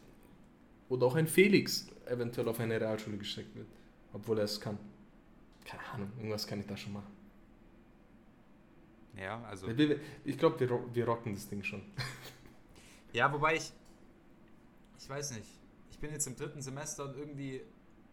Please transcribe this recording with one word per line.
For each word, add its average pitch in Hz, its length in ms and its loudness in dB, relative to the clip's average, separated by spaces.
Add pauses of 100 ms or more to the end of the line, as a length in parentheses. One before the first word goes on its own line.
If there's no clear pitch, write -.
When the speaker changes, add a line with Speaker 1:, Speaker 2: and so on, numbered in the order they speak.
(880)
Speaker 1:
oder 127 160 4
auch 127 100 6
ein 165 120 6
Felix 190 600 6 (200)
eventuell 123 420 0
auf 110 100 -4
eine 113 220 2
Realschule 110 360 -2
gesteckt 101 380 -8
wird. 110 120 -12 (440)
Obwohl 107 280 0
er 104 60 4
es - 140 -2
kann. 104 180 -4 (880)
Keine - 180 -12 (100)
Ahnung, 101 240 -6
irgendwas 107 300 -4
kann 101 140 -4
ich 98 40 -4
da 101 100 -6
schon 101 180 -8
machen. 101 180 -8 (2000)
Speaker 2:
Ja, 98 260 -6
also 98 240 -8
Speaker 1:
Wir, 113 100 -2
wir, 151 220 6 (260)
ich 131 120 -2
glaub, 156 220 6
wir 123 120 4
ro-, 117 220 0
wir 120 140 2
rocken 117 260 2
das 98 140 -8
Ding 104 160 -6
schon. 98 240 -6
<laughs> - 40 -20 (1200)
Speaker 2:
Ja, 127 220 6
wobei 151 220 4
ich, - 160 -4 (1300)
ich - 100 -16
weiß 139 220 -4
nicht. 110 160 -10 (420)
Ich - 80 -18
bin 151 140 -6
jetzt 139 160 0
im 123 80 -6
dritten 143 260 -6
Semester 143 440 -6
und 131 120 -6
irgendwie 139 420 -6 (540)